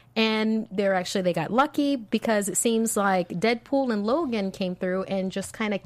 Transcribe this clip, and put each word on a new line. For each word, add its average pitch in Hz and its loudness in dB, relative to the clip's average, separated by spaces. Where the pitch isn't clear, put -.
And 220 0
they're 196 0
actually, 185 -2
they 180 2
got 165 -2
lucky 277 2
because 208 0
it - -4
seems 226 0
like 196 2
Deadpool 233 0
and 208 0
Logan 226 0
came 180 -4
through 190 -2
and 190 -4
just - -8
kinda 214 -2